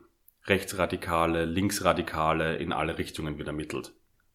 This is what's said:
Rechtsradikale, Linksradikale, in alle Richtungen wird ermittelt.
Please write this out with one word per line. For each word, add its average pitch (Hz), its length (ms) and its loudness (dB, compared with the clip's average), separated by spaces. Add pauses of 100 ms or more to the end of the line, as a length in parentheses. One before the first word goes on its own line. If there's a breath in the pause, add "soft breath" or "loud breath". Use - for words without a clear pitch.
(480)
Rechtsradikale, 85 960 2
Linksradikale, 82 1120 2
in 71 140 -4
alle 78 280 -2
Richtungen 78 380 -6
wird 73 100 -8
ermittelt. 73 480 -6 (400)